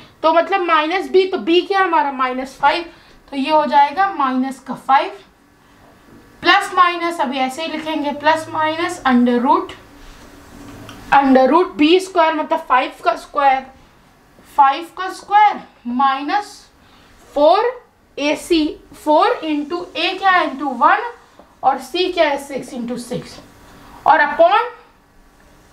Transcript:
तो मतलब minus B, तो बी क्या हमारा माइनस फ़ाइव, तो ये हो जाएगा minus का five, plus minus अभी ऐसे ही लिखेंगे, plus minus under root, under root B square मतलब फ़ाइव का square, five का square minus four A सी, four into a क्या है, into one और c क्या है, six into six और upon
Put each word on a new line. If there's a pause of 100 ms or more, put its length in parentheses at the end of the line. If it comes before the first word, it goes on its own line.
(220)
तो
मतलब
minus
B,
तो
बी
क्या
हमारा
माइनस
फ़ाइव, (480)
तो
ये
हो
जाएगा
minus
का
five, (1300)
plus
minus
अभी
ऐसे
ही
लिखेंगे,
plus
minus
under
root, (1400)
under
root
B
square
मतलब
फ़ाइव (120)
का
square, (920)
five (120)
का
square (280)
minus (800)
four (460)
A
सी, (300)
four
into (160)
a
क्या
है,
into
one (500)
और
c
क्या
है,
six
into
six (680)
और
upon (1000)